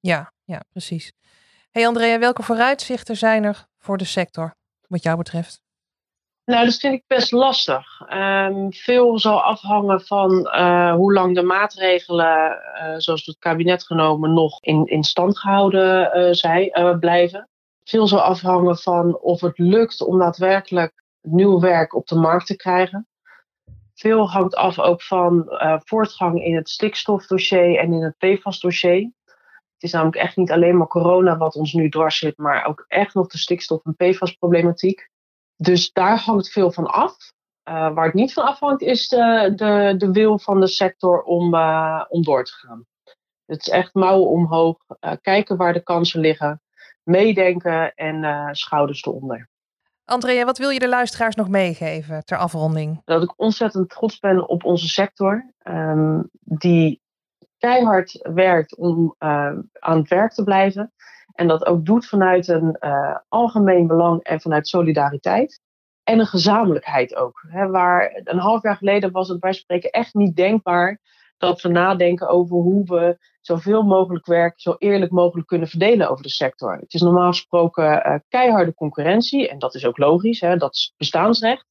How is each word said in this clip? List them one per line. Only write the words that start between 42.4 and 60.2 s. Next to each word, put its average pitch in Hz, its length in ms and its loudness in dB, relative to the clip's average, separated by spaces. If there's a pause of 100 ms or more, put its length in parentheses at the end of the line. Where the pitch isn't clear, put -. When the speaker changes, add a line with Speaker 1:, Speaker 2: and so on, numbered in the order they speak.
Speaker 2:
te - 80 -14
gaan. 120 340 -20 (580)
Het 156 160 -12
is - 80 -10
echt - 260 -2
mouwen 190 340 2
omhoog, 165 480 0 (240)
eh, 156 200 -8
kijken 196 360 -2
waar 175 160 0
de 175 100 -2
kansen 170 380 -2
liggen, 156 420 -2 (400)
meedenken 180 920 0
en, 156 300 -8
eh, 147 260 -6
schouders 143 540 -4
eronder. 127 440 -10 (580)
Speaker 1:
Andrea, 247 380 -2
wat 247 140 -2
wil 269 120 -2
je 262 80 -2
de 254 100 -2
luisteraars 240 460 -2
nog 208 140 -4
meegeven 160 760 -4
ter - 120 -6
afronding? 156 680 -4
Speaker 2:
Dat 165 180 0
ik 175 140 -4
ontzettend 208 520 -2
trots - 300 -6
ben 190 300 0
op 170 160 -4
onze 170 240 0
sector, 202 720 -4
ehm, 156 640 -2 (180)
die 165 600 0 (580)
keihard 233 760 0
werkt 175 420 2
om, 165 420 0
eh, 147 340 -2 (200)
aan 160 260 -2
het 151 100 -2
werk 202 240 2